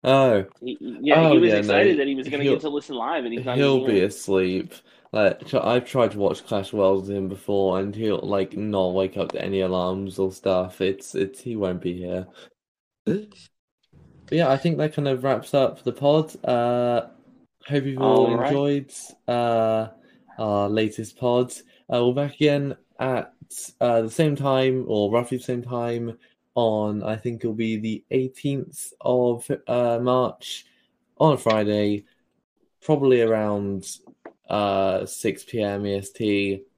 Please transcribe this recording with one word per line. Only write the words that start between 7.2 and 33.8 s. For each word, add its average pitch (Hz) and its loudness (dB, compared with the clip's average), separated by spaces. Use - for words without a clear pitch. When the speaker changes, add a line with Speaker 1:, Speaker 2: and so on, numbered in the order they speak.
Speaker 1:
before, 95 0
and 101 -6
he'll, 107 -2
like, 98 -2
not 98 0
wake 95 0
up 95 -4
to - -6
any 95 -2
alarms 92 -2
or 95 0
stuff. 92 -2
It's, 95 -4
it's, 98 -4
he 120 -8
won't 92 -4
be 87 -4
here. 90 -6
But - -10
yeah, 160 2
I 135 4
think 160 0
that 151 0
kind 143 -2
of 131 -2
wraps 127 -2
up 135 2
the 123 -2
pod. 151 2
Uh, 120 0
hope 143 -2
you've 131 -6
all 113 6
Speaker 3:
All 113 0
right. 120 0
Speaker 1:
enjoyed, 143 0
uh, 113 0
our 104 0
latest 110 -2
pod. 123 0
Uh, 120 2
we're 123 2
back 143 -4
again 143 0
at, 127 -4
uh, 117 4
the 110 -4
same 151 2
time, 131 0
or 104 2
roughly 120 0
the 123 -10
same 123 -4
time, 117 -6
on, 107 0
I 110 -4
think 113 -6
it'll 113 -2
be 113 -2
the 110 -6
eighteenth 131 -4
of, 123 0
uh, 120 0
March, 123 -2
on 151 4
a 131 -2
Friday, 104 0
probably 135 4
around, 104 -2